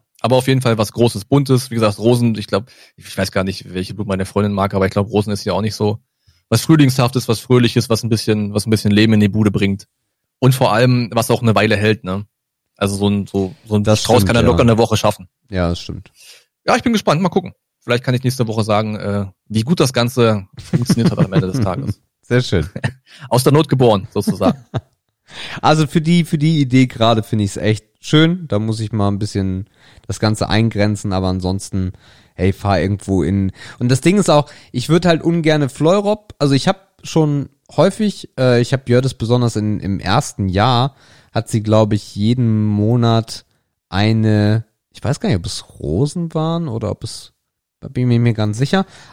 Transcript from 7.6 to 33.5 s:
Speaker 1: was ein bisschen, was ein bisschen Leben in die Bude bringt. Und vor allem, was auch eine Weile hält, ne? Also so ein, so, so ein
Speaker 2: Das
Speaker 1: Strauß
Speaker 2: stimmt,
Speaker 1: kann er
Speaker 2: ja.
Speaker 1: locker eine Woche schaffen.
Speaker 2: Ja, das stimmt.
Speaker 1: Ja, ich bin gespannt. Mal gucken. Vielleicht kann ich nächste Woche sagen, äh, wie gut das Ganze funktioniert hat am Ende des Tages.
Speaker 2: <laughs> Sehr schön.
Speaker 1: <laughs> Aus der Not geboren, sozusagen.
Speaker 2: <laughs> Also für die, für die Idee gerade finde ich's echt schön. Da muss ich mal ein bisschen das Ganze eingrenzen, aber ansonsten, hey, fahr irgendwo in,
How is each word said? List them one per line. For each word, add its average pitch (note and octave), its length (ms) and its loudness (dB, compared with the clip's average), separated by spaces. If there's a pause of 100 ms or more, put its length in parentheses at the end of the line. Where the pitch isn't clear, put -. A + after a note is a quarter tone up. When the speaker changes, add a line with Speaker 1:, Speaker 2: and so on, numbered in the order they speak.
Speaker 1:
was A2+ 140 -2
ein A#2 60 -4
bisschen, G#2+ 440 -2
was G#2 140 -4
ein A#2 40 0
bisschen G#2+ 200 0
Leben G#2 220 4
in G#2+ 80 4
die G#2 80 4
Bude G#2+ 220 2
bringt. G2 360 0 (520)
Und C3 160 4
vor A2 180 2
allem, B2 400 2
was A2+ 180 0
auch A2+ 100 0
eine A2+ 140 2
Weile G#2 220 2
hält, G#2+ 260 0
ne? F#2+ 220 -6 (500)
Also G2+ 200 -2
so G2+ 120 0
ein, G2+ 200 -2
so, F#2+ 260 -4 (120)
so G#2+ 100 -4
ein G#2 80 2
Speaker 2:
Das G#2+ 180 2
Speaker 1:
Strauß A2+ 160 2
Speaker 2:
stimmt, G2+ 100 2
Speaker 1:
kann A2+ 100 2
er A#2 40 2
Speaker 2:
ja. A2+ 60 4
Speaker 1:
locker A#2+ 160 4
eine A2+ 140 4
Woche A2+ 200 2
schaffen. - 320 -2 (200)
Speaker 2:
Ja, F2+ 200 -2
das E2+ 100 -4
stimmt. - 320 -14 (540)
Speaker 1:
Ja, A#3 100 2
ich A#3 80 -2
bin A#3 100 0
gespannt. F3+ 280 0
Mal F#3 80 0
gucken. F3+ 240 -4 (260)
Vielleicht B2 240 -2
kann C3 120 0
ich B2 80 -2
nächste B2 240 -2
Woche A2 160 -2
sagen, G#2+ 340 -2
äh, G2+ 280 -4 (220)
wie A2 140 -2
gut D#3 180 0
das C#3 140 2
Ganze A#2 540 0 (120)
funktioniert - 520 0
hat - 80 -2
am G2 120 0
Ende F#2+ 160 0
des A#2+ 140 -4
Tages. F#2+ 400 -4 (100)
Speaker 2:
<laughs> - 100 -20
Sehr B2 200 -2
schön. E2+ 260 -2 (320)
Speaker 1:
<laughs> - 300 -20
Aus B2+ 140 0
der C3 100 4
Not D#3+ 160 4
geboren, A2+ 420 2
sozusagen. G2+ 460 -2 (140)
Speaker 2:
<laughs> - 100 -6 (800)
Also D3+ 260 2
für E3+ 140 0
die, E3+ 240 2
für E3 120 -2
die D#3 220 2
Idee C3 280 4
gerade A2+ 360 0
finde G#2 220 -2
ich's F#2+ 100 -4
echt G#2 300 -2 (160)
schön. E3 480 0
Da G#2 100 -2
muss A2 220 -4
ich G#2+ 100 -8
mal G#2 160 0
ein G2+ 100 -2
bisschen F#2+ 520 -4 (360)
das - 140 -8
Ganze G#2+ 300 -2
eingrenzen, G#2 640 -2
aber F#2+ 160 -2
ansonsten, F#2 640 -4 (420)
hey, F#2 160 0
fahr G2 300 0
irgendwo F#2+ 420 -2
in, F#2+ 300 0 (260)